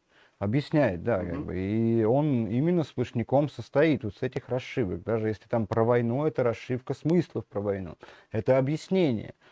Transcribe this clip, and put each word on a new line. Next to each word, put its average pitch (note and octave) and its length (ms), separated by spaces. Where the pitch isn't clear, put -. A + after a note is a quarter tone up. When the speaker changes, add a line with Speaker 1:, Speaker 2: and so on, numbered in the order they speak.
Speaker 1:
Объясняет, A2 640
да, G2+ 200
как E2+ 160
Speaker 2:
Мгм. - 20
Speaker 1:
бы, E2 160
и A2+ 460
он B2+ 440
именно D#3 360
сплошняком C3 640
состоит C#3 560
вот G#2 120
с - 60
этих - 280
расшивок, A2 540
даже A2 240
если A2 200
там A2+ 180
про A2+ 180
войну, A#2+ 420
это D3+ 180
расшивка A#2+ 500
смыслов D3+ 520
про - 160
войну, G2 340
это B2+ 260
объяснение C#3+ 760